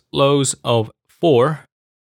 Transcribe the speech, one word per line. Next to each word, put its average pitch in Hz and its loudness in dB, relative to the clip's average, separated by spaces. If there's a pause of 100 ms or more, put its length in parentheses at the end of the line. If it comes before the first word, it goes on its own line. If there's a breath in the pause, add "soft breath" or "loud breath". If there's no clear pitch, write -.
(120)
lows 143 0
of 117 -2 (160)
four, 147 0 (360)